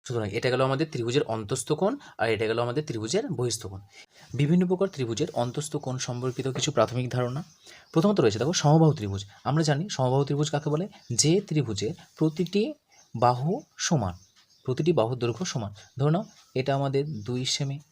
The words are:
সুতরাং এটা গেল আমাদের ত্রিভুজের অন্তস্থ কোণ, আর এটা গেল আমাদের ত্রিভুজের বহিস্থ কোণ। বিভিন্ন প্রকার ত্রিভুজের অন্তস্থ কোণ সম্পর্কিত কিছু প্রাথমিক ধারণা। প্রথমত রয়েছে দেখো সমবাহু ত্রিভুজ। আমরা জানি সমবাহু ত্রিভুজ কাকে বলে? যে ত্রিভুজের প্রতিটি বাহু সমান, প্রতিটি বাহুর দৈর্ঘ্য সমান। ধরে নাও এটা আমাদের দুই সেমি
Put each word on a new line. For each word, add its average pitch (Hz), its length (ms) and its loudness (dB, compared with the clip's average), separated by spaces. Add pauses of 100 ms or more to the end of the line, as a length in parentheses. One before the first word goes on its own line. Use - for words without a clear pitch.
সুতরাং 113 320 -4
এটা 127 160 0
গেল 127 160 2
আমাদের 139 240 0
ত্রিভুজের 120 300 0 (120)
অন্তস্থ 110 340 -6 (120)
কোণ, 202 120 2 (280)
আর 113 140 2
এটা 107 140 -2
গেল 113 160 0
আমাদের 123 220 -2
ত্রিভুজের 113 360 -2 (160)
বহিস্থ 123 320 -2
কোণ। 95 100 -12 (580)
বিভিন্ন 160 300 4
প্রকার 185 260 0
ত্রিভুজের 113 340 -2 (140)
অন্তস্থ 123 300 -6 (120)
কোণ 127 100 -4 (120)
সম্পর্কিত 127 400 -4 (100)
কিছু 131 200 -2
প্রাথমিক 120 380 2
ধারণা। 123 260 -2 (520)
প্রথমত 196 300 4
রয়েছে 107 180 4
দেখো 147 120 2 (100)
সমবাহু 156 360 8
ত্রিভুজ। 98 220 -4 (280)
আমরা 156 200 2
জানি 143 140 2 (120)
সমবাহু 131 320 2
ত্রিভুজ 147 260 0
কাকে 147 200 -2
বলে? 151 120 -2 (360)
যে 151 120 4 (140)
ত্রিভুজের 117 460 -2 (240)
প্রতিটি 170 460 0 (520)
বাহু 123 360 4 (360)
সমান, 104 260 0 (520)
প্রতিটি 151 340 0
বাহুর 113 220 2
দৈর্ঘ্য 120 320 -2
সমান। 104 180 -4 (280)
ধরে 143 160 2
নাও 202 80 -2 (360)
এটা 135 200 -2
আমাদের 139 240 0 (240)
দুই 123 140 -4 (120)
সেমি 139 240 -4 (140)